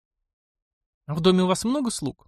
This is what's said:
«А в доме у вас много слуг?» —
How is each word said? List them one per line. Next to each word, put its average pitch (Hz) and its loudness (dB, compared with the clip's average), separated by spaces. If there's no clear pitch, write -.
«А 147 -8
в 165 -4
доме 185 4
у 185 2
вас 185 0
много 254 -2
слуг?» — - -8